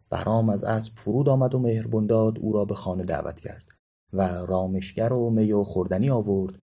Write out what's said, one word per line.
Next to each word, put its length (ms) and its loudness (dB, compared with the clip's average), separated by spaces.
بهرام 400 0
از 140 -2
اسب 320 -2
فرود 340 0
آمد 260 2
و 40 2
مهر 280 0
بنداد 520 2
او 140 -2
را 120 2
به 100 -4
خانه 280 -4
دعوت 360 -4
کرد 260 -14
و 100 0
رامشگر 920 -2
و 160 0
می 220 2
و 120 4
خوردنی 460 0
آورد 500 0